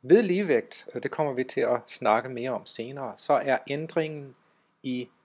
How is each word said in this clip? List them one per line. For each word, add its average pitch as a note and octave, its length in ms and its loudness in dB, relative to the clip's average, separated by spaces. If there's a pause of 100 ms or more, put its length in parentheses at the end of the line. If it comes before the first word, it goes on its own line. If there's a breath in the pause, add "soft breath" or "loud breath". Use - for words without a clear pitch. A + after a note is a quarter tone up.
Ved F3+ 180 8
ligevægt, F3+ 720 0
og A#2 80 -6
det C#3 80 -4
kommer D3 220 -2
vi B2+ 120 -2
til C3 160 -4
at A#2+ 260 2
snakke A#2+ 420 2
mere B2+ 220 -6
om A2+ 160 -6
senere, B2 500 -10
så - 160 0
er C3 260 4 (100)
ændringen D3+ 680 -6 (460 soft breath)
i B2 260 -6 (160)